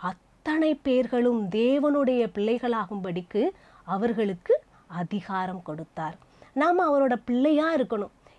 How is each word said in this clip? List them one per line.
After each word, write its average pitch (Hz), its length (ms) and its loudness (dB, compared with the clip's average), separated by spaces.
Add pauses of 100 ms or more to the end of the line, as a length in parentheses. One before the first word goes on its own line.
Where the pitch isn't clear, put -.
அத்தனை 311 760 -2
பேர்களும் 240 720 0
தேவனுடைய 254 880 2
பிள்ளைகளாகும்படிக்கு 208 1120 -2 (340)
அவர்களுக்கு 208 800 -2 (260)
அதிகாரம் 185 760 -6
கொடுத்தார்." 160 540 -10 (360)
நாம 339 360 2
அவரோட 269 360 2
பிள்ளையா 302 500 2
இருக்கணும். 214 340 -2 (300)